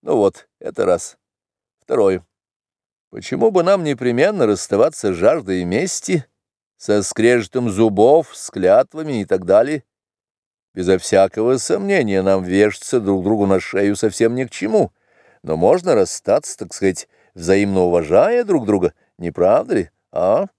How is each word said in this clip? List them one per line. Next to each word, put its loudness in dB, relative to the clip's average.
Ну -2
вот, -2
это -6
раз. -2
Второе. 0
Почему -2
бы 0
нам 2
непременно 0
расставаться 0
с -8
жаждой 0
мести, -4
со 0
скрежетом 0
зубов, 2
с -16
клятвами 0
и -4
так -4
далее? 0
Безо 2
всякого 2
сомнения, -2
нам 2
вешаться 0
друг -2
другу 0
на 2
шею -2
совсем -2
ни -4
к -14
чему. -2
Но -4
можно 2
расстаться, -2
так -14
сказать, -4
взаимно 0
уважая 2
друг -2
друга, 0
не -10
правда 0
ли, -4
а? 0